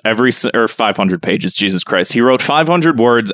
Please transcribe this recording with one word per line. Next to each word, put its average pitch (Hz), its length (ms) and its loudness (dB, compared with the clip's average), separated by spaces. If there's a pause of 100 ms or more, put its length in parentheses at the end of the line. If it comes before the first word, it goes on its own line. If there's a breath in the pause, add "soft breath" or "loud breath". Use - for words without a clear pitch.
every, 113 280 2
si-, - 200 0
or 113 160 2
five 104 300 -2
hundred 92 240 0
pages, - 340 -4
Jesus 95 260 -2
Christ. 90 300 -2
He 120 80 0
wrote 127 220 2
five 151 260 0
hundred 165 320 0
words 117 340 2